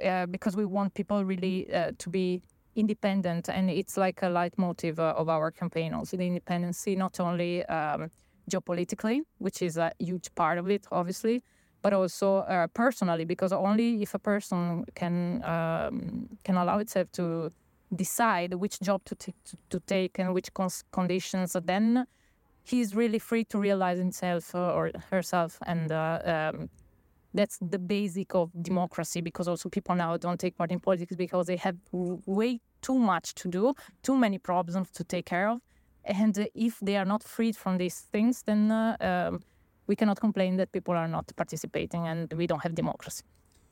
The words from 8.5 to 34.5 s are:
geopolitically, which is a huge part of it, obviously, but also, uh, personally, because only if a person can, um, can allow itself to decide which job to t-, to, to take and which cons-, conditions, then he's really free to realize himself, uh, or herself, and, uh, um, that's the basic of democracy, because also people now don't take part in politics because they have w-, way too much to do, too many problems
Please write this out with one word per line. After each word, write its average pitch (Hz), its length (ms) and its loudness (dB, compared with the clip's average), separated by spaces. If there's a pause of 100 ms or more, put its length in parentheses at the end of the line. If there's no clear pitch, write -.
geopolitically, 185 720 -2 (180)
which 196 220 -4
is 165 160 -2
a 165 220 2
huge 180 360 -6
part 170 240 2
of 180 120 -2
it, 202 200 -2
obviously, 190 520 0 (400)
but 202 100 4
also, 196 460 2
uh, 185 300 0
personally, 180 580 0
because 175 260 0
only 214 500 2
if - 120 -4
a 196 40 -2
person 180 640 0 (100)
can, 175 500 -2
um, 165 840 -2 (140)
can 185 140 2
allow 180 220 4
itself 202 340 -2
to 165 400 -2 (420)
decide 185 600 2
which 190 260 -4
job 190 240 0
to - 100 -10
t-, - 200 -10 (100)
to, - 120 -18 (120)
to 185 120 -2
take 190 380 -2
and 185 140 0
which 185 220 -2
cons-, 185 280 -2 (100)
conditions, 185 640 0 (100)
then 220 420 4 (580)
he's 226 320 0
really 226 220 2
free 226 260 0
to 220 140 -2
realize 190 400 2
himself, 180 560 -2
uh, 180 200 0
or 165 160 0 (200)
herself, 175 560 0
and, 160 260 -2
uh, 160 640 0
um, - 160 -8 (640)
that's 202 240 0
the 185 200 -4
basic 190 560 -2
of 175 160 2 (120)
democracy, 175 580 -2
because 170 280 -4
also 180 200 -2
people 185 260 -2
now 170 220 0
don't 175 220 -2
take 180 180 -2
part 170 140 -2
in 180 100 -2
politics 180 360 0
because 180 300 0
they 180 100 0
have 180 200 -2 (160)
w-, 180 340 -2
way 226 340 0 (220)
too 262 160 2
much 190 360 2
to - 140 -6
do, 196 260 2 (280)
too 269 140 4
many 208 220 4
problems 180 520 0